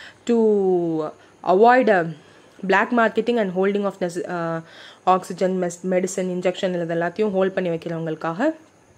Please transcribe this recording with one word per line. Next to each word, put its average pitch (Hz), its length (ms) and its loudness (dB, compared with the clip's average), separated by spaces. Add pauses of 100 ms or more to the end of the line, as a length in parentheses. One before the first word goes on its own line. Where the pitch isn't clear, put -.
(240)
to 240 100 0 (1120)
avoid, 226 400 6
uh, 170 260 2 (480)
black 208 300 2
marketing 226 460 0
and 196 180 0
holding 202 280 0
of 196 160 -4
nece-, 175 260 -6
uh, 165 360 -6 (440)
oxygen, 185 460 0 (100)
mes-, 175 280 -6
medicine, 185 400 -2
injection 180 520 -4
இது 170 120 -4
எல்லாத்தையும் 175 360 -2
ஹோல்ட் 190 240 0
பண்ணி 185 160 -2
வைக்கிறவங்களுக்காக 165 800 -4 (480)